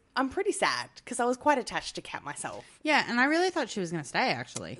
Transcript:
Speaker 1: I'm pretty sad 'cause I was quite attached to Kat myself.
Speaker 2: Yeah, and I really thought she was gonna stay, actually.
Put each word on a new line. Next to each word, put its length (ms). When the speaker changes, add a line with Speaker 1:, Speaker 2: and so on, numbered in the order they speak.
Speaker 1:
I'm 140
pretty 240
sad 380
'cause 140
I 40
was 140
quite 180
attached 380
to 80
Kat 200
myself. 440
Speaker 2:
Yeah, 260
and 100
I 60
really 240
thought 220
she 100
was 100
gonna 140
stay, 260
actually. 500